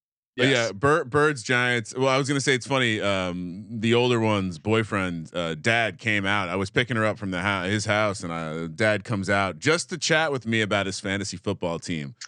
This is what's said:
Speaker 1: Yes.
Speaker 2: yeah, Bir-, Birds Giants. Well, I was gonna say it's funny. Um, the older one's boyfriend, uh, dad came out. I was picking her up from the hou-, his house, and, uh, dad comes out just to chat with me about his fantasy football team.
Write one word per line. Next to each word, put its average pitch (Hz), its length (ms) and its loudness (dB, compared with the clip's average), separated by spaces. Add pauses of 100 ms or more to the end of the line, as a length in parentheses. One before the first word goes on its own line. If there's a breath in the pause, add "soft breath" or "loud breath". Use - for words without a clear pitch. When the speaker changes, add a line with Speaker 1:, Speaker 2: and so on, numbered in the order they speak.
(360)
Speaker 1:
Yes. 127 140 4
Speaker 2:
yeah, 117 220 2
Bir-, 143 320 2
Birds 147 400 2
Giants. 123 520 0
Well, 131 120 2
I 131 100 4
was 143 80 0
gonna 143 140 0
say 135 140 2
it's 123 120 -2
funny. 120 340 0
Um, 92 720 -2
the 113 240 2
older 123 240 4
one's 101 400 0
boyfriend, 98 760 0
uh, 82 220 -2
dad 110 460 0
came 104 260 0
out. 98 220 0
I 87 80 -2
was 95 140 -2
picking 123 260 0
her 110 100 2
up 104 120 -2
from 101 120 -6
the 90 100 -2
hou-, 95 300 0
his 104 140 0
house, 104 400 0
and, 85 80 -6
uh, 82 340 -6
dad 101 380 0
comes 98 260 -4
out 98 300 0
just 160 300 0
to 185 60 -6
chat 160 360 2
with 127 120 -4
me 113 160 0
about 101 260 0
his 95 120 -6
fantasy 98 380 -4
football 87 420 -4
team. 76 380 -8 (120)